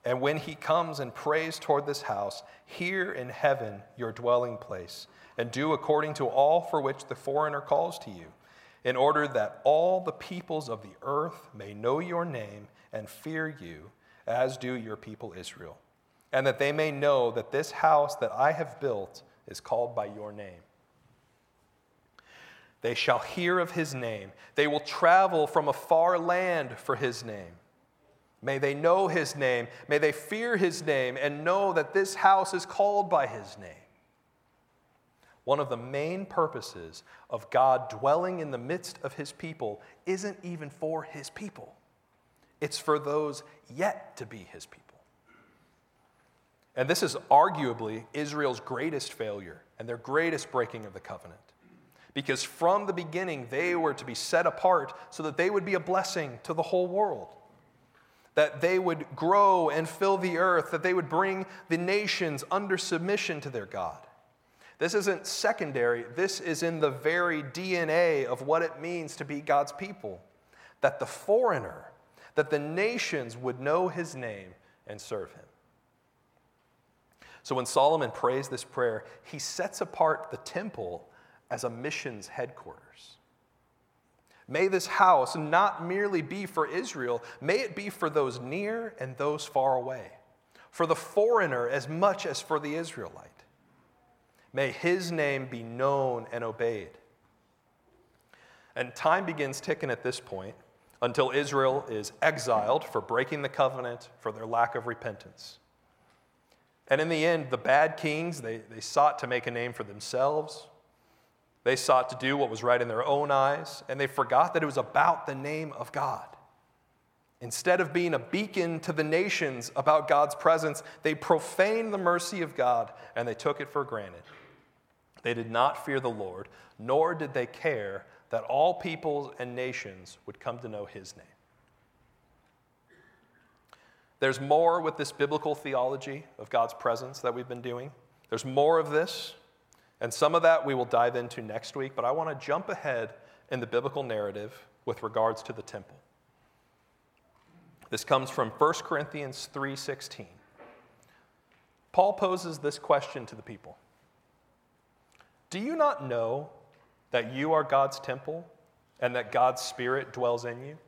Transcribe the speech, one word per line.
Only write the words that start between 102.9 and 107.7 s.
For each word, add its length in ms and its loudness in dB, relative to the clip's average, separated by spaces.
breaking 400 0
the 80 -4
covenant, 580 -2
for 120 -4
their 140 -10
lack 280 2
of 120 -4
repentance. 720 -10
And 100 4
in 120 0
the 160 2
end, 240 0
the 80 0
bad 400 4